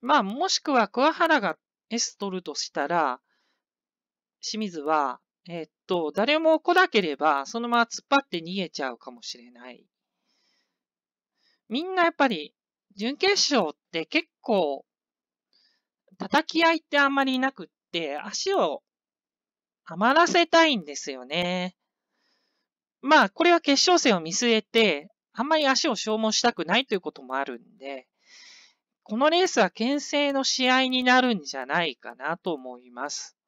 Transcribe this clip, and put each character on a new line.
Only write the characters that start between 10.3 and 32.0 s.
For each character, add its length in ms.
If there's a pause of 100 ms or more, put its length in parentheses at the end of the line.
み 140
ん 100
な 100
や 60
っ 40
ぱ 140
り、 260 (420)
準 200
決 160 (220)
勝 200
っ 40 (140)
て 120
結 240 (140)
構、 420 (1300)
叩 280
き 160
合 100
い 40
っ 60
て 160
あ 80
ん 80
ま 100
り 140
な 120
く 140
っ 40 (220)
て、 280
足 340
を 300 (1040)
余 280
ら 120
せ 200
た 200
い 100
ん 80
で 120
す 160
よ 120
ね。 520 (1200)
ま 220
あ、 80
こ 140
れ 80
は 100
決 180
勝 180
戦 200
を 20
見 120
据 240
え 40
て、 480 (240)
あ 100
ん 60
ま 80
り 100
足 220
を 80
消 220
耗 120
し 120
た 100
く 140
な 100
い 80
と 100
い 20
う 40
こ 100
と 120
も 140
あ 80
る 140
ん 200
で、 280 (1000)
こ 120
の 100
レ 160
ー 20
ス 140
は 80
牽 320
制 320
の 120
試 260
合 180
に 160
な 160
る 140
ん 80
じ 160
ゃ 80
な 180
い 100
か 200